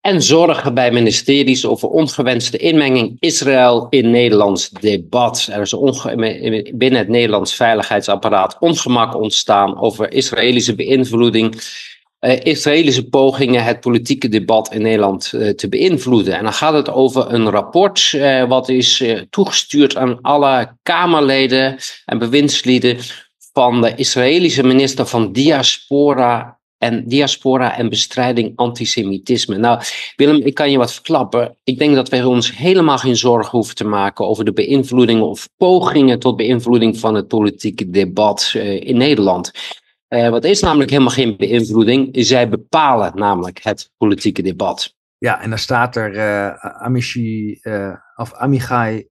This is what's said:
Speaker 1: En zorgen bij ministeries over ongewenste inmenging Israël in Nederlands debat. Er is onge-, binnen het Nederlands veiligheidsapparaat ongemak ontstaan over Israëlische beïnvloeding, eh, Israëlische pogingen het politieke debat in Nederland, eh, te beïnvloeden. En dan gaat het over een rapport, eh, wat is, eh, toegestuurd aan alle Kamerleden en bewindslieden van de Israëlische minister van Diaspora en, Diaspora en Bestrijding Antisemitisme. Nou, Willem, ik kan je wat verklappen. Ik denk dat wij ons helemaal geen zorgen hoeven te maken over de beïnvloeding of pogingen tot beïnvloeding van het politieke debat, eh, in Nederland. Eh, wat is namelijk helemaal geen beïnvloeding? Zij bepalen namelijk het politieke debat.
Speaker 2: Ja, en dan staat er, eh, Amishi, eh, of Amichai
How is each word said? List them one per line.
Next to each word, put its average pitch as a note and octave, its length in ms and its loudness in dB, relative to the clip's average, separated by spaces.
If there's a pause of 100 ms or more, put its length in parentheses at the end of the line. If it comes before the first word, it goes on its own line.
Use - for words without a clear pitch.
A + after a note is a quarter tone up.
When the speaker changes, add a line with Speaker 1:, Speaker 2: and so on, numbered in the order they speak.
Speaker 1:
En F#3 220 0
zorgen D#3 520 2
bij B2 160 2
ministeries B2 760 2
over A2+ 220 -2
ongewenste B2+ 680 -2
inmenging C3 640 0
Israël B2+ 680 2
in A#2+ 220 2
Nederlands G#2+ 600 2
debat. G#2+ 800 -2
Er G#2 100 -6
is G2+ 120 -4
onge-, A2+ 1000 -4
binnen B2+ 240 2
het G2+ 100 -2
Nederlands A2 460 0
veiligheidsapparaat G#2 1040 0
ongemak B2 560 0
ontstaan G2+ 640 0
over G#2+ 340 -2
Israëlische A#2+ 600 0
beïnvloeding, A2+ 880 0 (560)
eh, B2+ 240 0
Israëlische D3 680 0
pogingen C3 560 2
het A2+ 160 -2
politieke A#2+ 480 -2
debat G#2+ 460 0
in A2 80 -4
Nederland, G#2 500 0
eh, A#2 160 -2
te G2+ 200 -4
beïnvloeden. B2 680 0
En F2+ 60 -4
dan A2 100 -4
gaat D#3 220 0
het D3 160 0
over C3 420 0
een A2+ 180 2
rapport, E3+ 640 0
eh, C3+ 340 2
wat B2+ 200 0
is, B2+ 320 0
eh, A2+ 200 -2 (100)
toegestuurd - 680 0
aan B2 240 -2
alle C3+ 640 0
Kamerleden C3+ 960 2 (280)
en A#2 140 -4
bewindslieden B2+ 800 2 (540)
van B2 280 2
de A#2 140 0
Israëlische C3+ 680 0
minister C3 440 2
van A2 260 -2
Diaspora C3 1300 0 (200)
en, A#2 300 -2
Diaspora C3 680 0
en A#2 120 -2
Bestrijding A#2 680 -2
Antisemitisme. A2+ 1000 -4
Nou, A#2 260 0 (340)
Willem, D3 260 4
ik C3+ 120 -2
kan D3 160 0
je C#3 80 2
wat A#2 140 0
verklappen. A#2+ 680 -2
Ik B2+ 160 -4
denk D3 160 4
dat C3 140 0
wij B2+ 140 -2
ons B2 340 0
helemaal D#3+ 420 2
geen B2+ 180 0
zorgen A#2 340 0
hoeven A#2 240 -2
te A2 100 -6
maken G#2 420 -2
over G#2+ 180 -2
de G2+ 80 -2
beïnvloeding A#2+ 720 2
of F#2 340 -6
pogingen F3 640 4
tot B2 180 0
beïnvloeding A2+ 600 0
van A2 160 -2
het G2+ 140 -4
politieke G#2 640 -2
debat, G2 640 0
eh, G2+ 260 -4
in B2+ 160 -2
Nederland. G2+ 540 2 (580)
Eh, A#2+ 200 0
wat A#2 160 0
is G3 160 2
namelijk D3+ 300 2
helemaal C3 220 2
geen A#2 240 -2
beïnvloeding? A2+ 760 2
Zij B2 360 2
bepalen A#2 680 0
namelijk F#2 480 -4
het - 340 -8
politieke G2+ 460 -2
debat. F2+ 520 -6 (240)
Speaker 2:
Ja, A2+ 240 -2
en G#2+ 60 -8
dan A2 100 -6
staat B2 380 -2
er, G#2+ 200 -6
eh, G#2 680 -6
Amishi, A2+ 800 -6
eh, G2+ 300 -8 (240)
of A#2 180 -12
Amichai A#2+ 760 -2